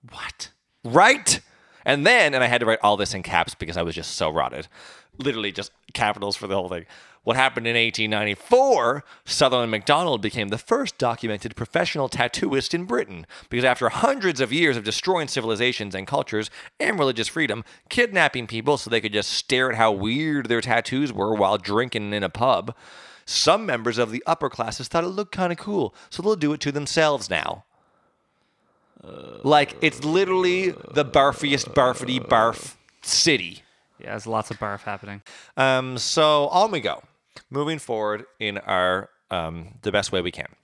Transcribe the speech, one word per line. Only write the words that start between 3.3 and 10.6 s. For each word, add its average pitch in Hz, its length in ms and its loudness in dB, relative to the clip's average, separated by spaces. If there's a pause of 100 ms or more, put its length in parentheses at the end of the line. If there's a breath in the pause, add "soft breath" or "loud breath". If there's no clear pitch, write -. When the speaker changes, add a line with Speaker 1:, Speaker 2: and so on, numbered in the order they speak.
Speaker 2:
because 85 220 -8
I 85 40 -2
was 82 140 -2
just 82 200 -10
so 82 140 0
rotted. 69 380 -4 (500 loud breath)
Literally 113 340 -2
just 95 200 -10 (220)
capitals 104 440 -2
for 104 100 -10
the 95 80 -2
whole 90 140 -2
thing. 85 160 -8 (380 loud breath)
"What 117 120 0
happened 127 320 0
in 117 80 -2
eighteen 113 340 0
ninety-four, 131 960 2 (220 loud breath)
Sutherland 123 460 2
MacDonald 143 500 0
became 104 260 -4
the 104 100 -4
first - 400 -2